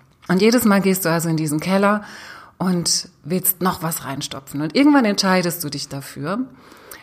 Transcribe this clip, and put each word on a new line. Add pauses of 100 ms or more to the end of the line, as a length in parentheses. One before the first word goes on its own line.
(280)
Und
jedes
Mal
gehst
du
also
in
diesen
Keller (520)
und (160)
willst
noch
was
reinstopfen.
Und
irgendwann
entscheidest
du
dich
dafür, (640)